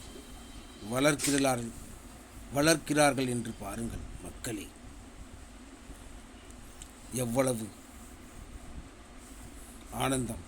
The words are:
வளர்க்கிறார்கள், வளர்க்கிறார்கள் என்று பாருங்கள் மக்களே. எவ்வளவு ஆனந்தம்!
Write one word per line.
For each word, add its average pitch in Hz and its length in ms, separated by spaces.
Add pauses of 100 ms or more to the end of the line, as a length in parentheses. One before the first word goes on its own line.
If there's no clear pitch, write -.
(920)
வளர்க்கிறார்கள், 135 800 (840)
வளர்க்கிறார்கள் 143 800
என்று 117 180 (100)
பாருங்கள் 104 420 (220)
மக்களே. 107 400 (2500)
எவ்வளவு 120 420 (2500)
ஆனந்தம்! 127 440